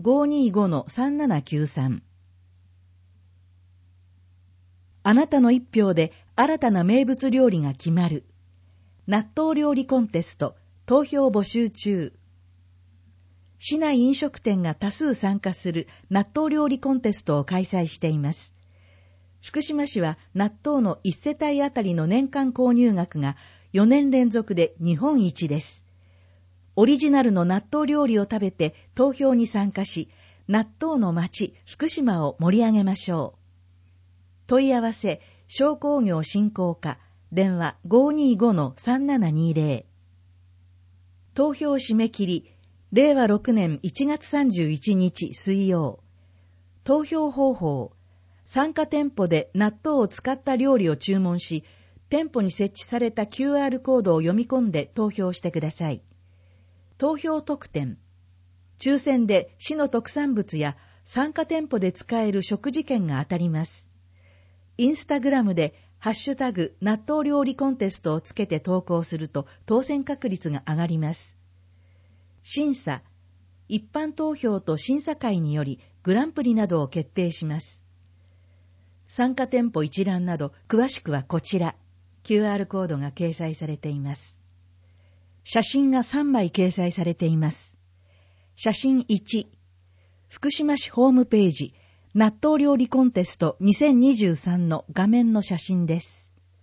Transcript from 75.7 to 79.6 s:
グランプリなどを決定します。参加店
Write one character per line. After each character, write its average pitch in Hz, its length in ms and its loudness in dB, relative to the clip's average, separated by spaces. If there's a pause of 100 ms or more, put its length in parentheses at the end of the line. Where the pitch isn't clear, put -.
グ 185 100 0
ラ 247 100 2
ン 320 80 -6
プ 294 120 -6
リ 233 100 2
な 220 120 0
ど 170 160 0
を 135 60 -4
決 160 220 -6
定 175 220 -2
し - 120 -8
ま 156 160 -6
す。 - 220 -20 (1300)
参 254 260 -2
加 254 140 -2
店 240 220 0